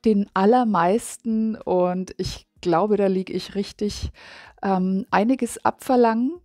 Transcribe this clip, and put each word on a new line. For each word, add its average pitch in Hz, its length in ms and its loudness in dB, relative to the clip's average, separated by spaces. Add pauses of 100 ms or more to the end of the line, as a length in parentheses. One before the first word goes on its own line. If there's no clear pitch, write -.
den 202 280 2
allermeisten, 220 1200 2
und 180 600 -2
ich - 300 -8 (140)
glaube, 180 360 2
da 196 120 2
liege 190 240 -2
ich - 240 -8
richtig, - 560 -6 (500)
ähm, 190 480 0
einiges 226 540 0
abverlangen. 240 800 2